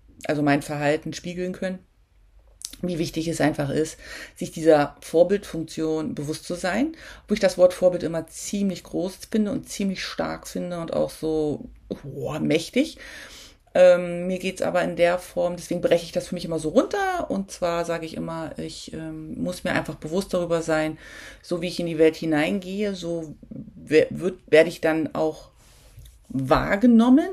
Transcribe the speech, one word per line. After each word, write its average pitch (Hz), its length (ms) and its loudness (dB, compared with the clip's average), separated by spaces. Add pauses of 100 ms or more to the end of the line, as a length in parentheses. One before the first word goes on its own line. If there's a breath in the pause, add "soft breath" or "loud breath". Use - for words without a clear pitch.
(240)
also 147 180 0
mein 143 200 4
Verhalten 147 500 -2
spiegeln 180 400 -6
können, 185 260 -6 (1000)
wie 180 180 -4
wichtig 160 300 -4
es 156 120 -2
einfach 147 280 0
ist, 156 300 -2 (360 loud breath)
sich - 160 -8
dieser 156 500 4
Vorbildfunktion 160 1120 0
bewusst 151 320 -8
zu 180 80 -6
sein, 196 420 -2 (320 loud breath)
wo 214 60 0
ich 208 60 0
das 185 180 4
Wort 180 160 8
Vorbild 175 280 2
immer 165 240 -4
ziemlich 196 560 -4
groß 175 360 -6 (120)
finde 208 220 0
und 160 160 -6
ziemlich 190 340 -4
stark - 460 -6
finde 175 320 -6
und 165 140 -6
auch 156 160 0
so, 156 580 -4 (340)
boah, 143 380 -8
mächtig. 151 560 0 (800 loud breath)
Ähm, 175 520 6
mir 185 120 -2
geht's 185 240 -4
aber 170 200 2
in 170 140 -2
der 170 220 4
Form, 175 380 -2
deswegen 175 260 -4
breche 170 240 2
ich - 60 -16
das - 160 -4
für 185 60 -8
mich 175 120 -6
immer 165 120 -4
so 151 120 -6
runter 370 600 0
und 196 200 -4
zwar 170 340 -2
sage 165 220 -6
ich 160 100 -10
immer, 160 420 -8
ich, 160 360 -12
ähm, 156 400 -10
muss - 300 -6
mir 175 80 -2
einfach 156 240 -4
bewusst 170 360 -6
darüber 170 300 0
sein, 156 340 0 (460 loud breath)
so 175 180 -4
wie 180 80 -2
ich 175 100 -8
in 175 60 -2
die 165 140 -2
Welt 160 180 6
hineingehe, 185 800 -2
so 170 420 -8 (140)
we-, - 580 2
wird, 175 380 -4
werde 160 240 8
ich - 100 -10
dann 160 340 0
auch 156 360 -4 (800 soft breath)
wahrgenommen, 220 1040 6